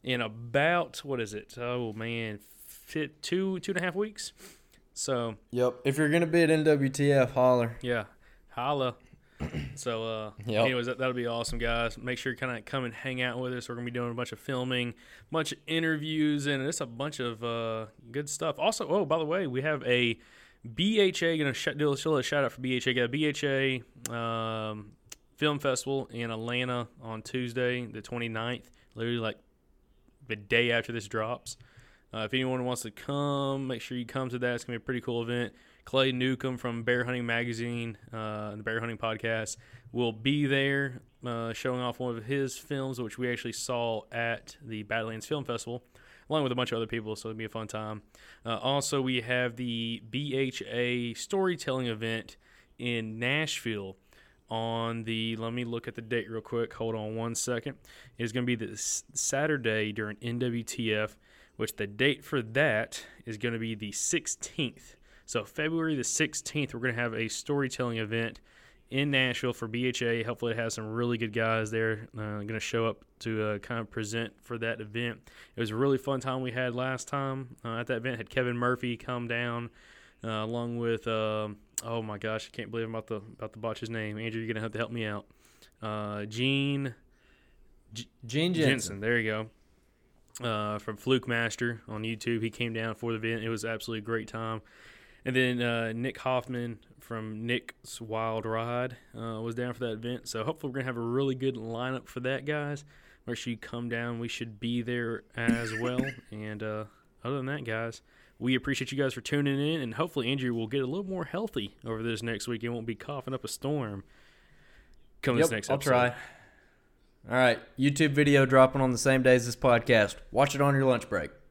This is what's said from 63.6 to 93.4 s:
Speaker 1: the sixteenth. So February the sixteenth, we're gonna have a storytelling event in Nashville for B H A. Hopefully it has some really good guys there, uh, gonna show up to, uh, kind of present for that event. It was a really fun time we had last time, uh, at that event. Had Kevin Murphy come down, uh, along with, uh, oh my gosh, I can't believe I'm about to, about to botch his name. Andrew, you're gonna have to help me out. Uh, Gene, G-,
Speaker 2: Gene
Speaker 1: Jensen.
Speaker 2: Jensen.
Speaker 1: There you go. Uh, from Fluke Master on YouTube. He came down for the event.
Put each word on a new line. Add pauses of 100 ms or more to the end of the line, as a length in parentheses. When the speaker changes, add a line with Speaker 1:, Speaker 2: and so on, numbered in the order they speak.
Speaker 1:
the
sixteenth. (320)
So
February
the
sixteenth,
we're
gonna
have
a
storytelling
event (500)
in
Nashville
for
B
H
A.
Hopefully
it
has
some
really
good
guys
there, (100)
uh,
gonna
show
up (160)
to,
uh,
kind
of
present (100)
for
that
event. (340)
It
was
a
really
fun
time
we
had
last
time, (100)
uh,
at
that
event.
Had
Kevin
Murphy
come
down, (540)
uh,
along
with,
uh, (360)
oh
my
gosh,
I
can't
believe
I'm
about
to, (220)
about
to
botch
his
name.
Andrew,
you're
gonna
have
to
help
me
out. (540)
Uh,
Gene, (1000)
G-, (180)
Speaker 2:
Gene
Speaker 1:
Jensen.
Speaker 2:
Jensen.
Speaker 1:
There
you (1080)
go.
Uh,
from
Fluke
Master
on
YouTube.
He
came
down
for
the
event.